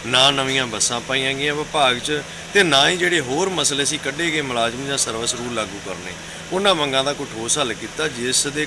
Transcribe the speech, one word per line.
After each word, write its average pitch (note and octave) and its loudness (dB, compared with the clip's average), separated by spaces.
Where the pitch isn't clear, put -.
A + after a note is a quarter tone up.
ਨਾ C3 6
ਨਵੀਆਂ C3+ 2
ਬੱਸਾਂ A#2 -2
ਪਾਈਆਂ C3+ 0
ਗਈਆਂ D3 -2
ਵਿਭਾਗ C#3+ 2
'ਚ, D3 -2
ਤੇ G3+ 8
ਨਾ D3 6
ਹੀ F3+ 2
ਜਿਹੜੇ F3 2
ਹੋਰ C#3+ 0
ਮਸਲੇ C#3+ 0
ਸੀ C#3+ 0
ਕੱਢੇ D3+ -2
ਗਏ D#3 0
ਮੁਲਾਜ਼ਮ A#2+ 0
ਜਾਂ C#3 -2
ਸਰਵਿਸ A#2 -2
ਰੂਲ A#2+ -6
ਲਾਗੂ G2+ -4
ਕਰਨੇ, F2+ -8
ਉਹਨਾਂ G3 4
ਮੰਗਾਂ C3+ 2
ਦਾ C#3+ 2
ਕੋਈ C#3 -6
ਠੋਸ A#2 -2
ਹੱਲ A#2+ 0
ਕੀਤਾ, C3 -4
ਜਿਸ B2 -2
ਦੇ D3 -2